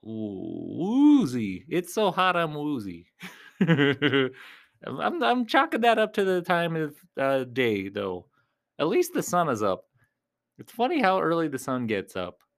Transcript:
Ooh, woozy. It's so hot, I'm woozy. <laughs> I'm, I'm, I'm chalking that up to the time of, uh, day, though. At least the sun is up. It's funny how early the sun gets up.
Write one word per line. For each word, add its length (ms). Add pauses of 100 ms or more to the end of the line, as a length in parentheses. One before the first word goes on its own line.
Ooh, 1160
woozy. 500
It's 240
so 180
hot, 240
I'm 200
woozy. 560 (220)
<laughs> 260
I'm, 720 (520)
I'm, 400
I'm 220
chalking 360
that 180
up 140
to 100
the 180
time 340
of, 200 (220)
uh, 260
day, 460
though. 360 (540)
At 80
least 260
the 80
sun 280
is 120
up. 260 (680)
It's 140
funny 300
how 200
early 260
the 120
sun 260
gets 300
up. 260 (160)